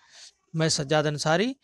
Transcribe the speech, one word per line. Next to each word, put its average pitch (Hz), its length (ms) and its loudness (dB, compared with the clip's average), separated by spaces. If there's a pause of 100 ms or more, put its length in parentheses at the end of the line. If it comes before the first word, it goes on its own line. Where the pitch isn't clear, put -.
(560)
मैं 160 120 2
सज्जाद 151 380 0
अंसारी, 160 580 0